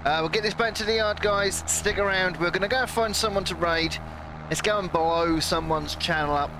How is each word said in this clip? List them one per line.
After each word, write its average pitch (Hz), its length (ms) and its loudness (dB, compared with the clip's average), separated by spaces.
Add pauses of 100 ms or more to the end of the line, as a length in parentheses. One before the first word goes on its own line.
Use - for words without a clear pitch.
Uh, 151 160 2
we'll 160 80 0
get 208 160 -2
this 208 100 0
back 226 220 0
to 220 80 -4
the 214 120 2
yard, 214 260 0
guys. 202 460 2
Stick 196 320 0
around. 190 360 2
We're 165 160 0
gonna 190 160 0
go 247 180 2
find 226 300 0
someone 196 300 0
to 185 100 -4
raid. 165 400 0 (540)
Let's 156 120 -2
go 208 180 2
and 185 120 -4
blow 165 480 4
someone's 156 560 0
channel 151 400 0
up 143 240 0